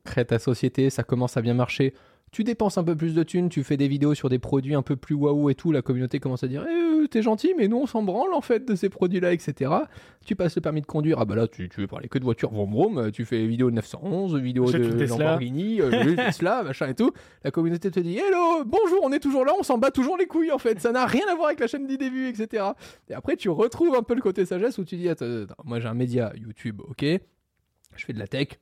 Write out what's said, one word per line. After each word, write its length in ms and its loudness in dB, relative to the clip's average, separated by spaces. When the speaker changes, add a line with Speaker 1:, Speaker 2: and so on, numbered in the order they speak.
Speaker 1:
crées 180 0
ta 160 2
société, 500 2
ça 140 -2
commence 320 -2
à 60 2
bien 120 2
marcher. 400 0
Tu 120 -2
dépenses 340 0
un 60 2
peu 100 2
plus 220 -2
de 80 4
thunes, 240 0
tu 160 -2
fais 140 0
des 100 2
vidéos 260 2
sur 140 -2
des 120 2
produits 360 0
un 60 2
peu 160 -2
plus 180 -4
waouh 340 2
et 60 2
tout, 160 0
la 100 2
communauté 380 -2
commence 240 -4
à 60 -4
dire, « 200 -6
Eh, 340 2
euh, 40 2
t'es 140 0
gentil, 360 2
mais 120 4
nous 80 2
on 80 0
s'en 180 -2
branle 300 0
en 80 0
fait 260 0
de 80 0
ces 140 0
produits-là, 420 0
et 60 4
cetera. » 500 -2
Tu 100 -4
passes 220 0
le 40 0
permis 200 -2
de 40 -12
conduire, 340 0
ah 60 2
bah 120 0
là 100 4
tu, 220 -10
tu 100 -10
veux 80 -2
parler 220 -12
que 100 -2
de 60 -2
voitures 260 0
vroom 180 -2
vroom, 280 2
euh, 140 0
tu 120 -8
fais 140 -2
des 100 2
vidéos 220 2
de 60 0
neuf 100 -2
cent 180 -14
onze, 320 -2
vidéos 320 0
Speaker 2:
J'achète 140 4
Speaker 1:
de 100 2
Speaker 2:
une 60 0
Tesla. 220 2
Speaker 1:
Lamborghini, 600 0
euh, 240 4
Speaker 2:
<laughs> 0 -
Speaker 1:
une 140 4
Tesla, 460 0
machin 260 -4
et 60 -6
tout. 180 2
La 60 -2
communauté 400 0
te 100 0
dit, « 160 -4
Hello, 480 2
bonjour, 380 2
on 100 2
est 80 0
toujours 240 2
là, 120 4
on 60 -2
s'en 140 0
bat 140 2
toujours 260 0
les 100 0
couilles 240 0
en 60 2
fait, 240 -2
ça 100 2
n'a 140 2
rien 260 2
à 40 0
voir 120 0
avec 140 -2
la 60 2
chaîne 200 -6
d'idées 220 -4
vues, 180 -4
et 80 -6
cetera. » 400 -4
Et 40 -12
après 240 -2
tu 100 -6
retrouves 480 2
un 80 2
peu 120 0
le 60 0
côté 240 2
sagesse 340 -2
où 40 -4
tu 140 -8
dis, « 120 -2
Attends, 340 -4
attends, 200 -14
moi 160 -6
j'ai 80 -4
un 60 -4
média 420 0
YouTube, 540 -10
ok. 160 -6
Je 100 -14
fais 80 -8
de 60 -8
la 80 -8
tech, 340 -4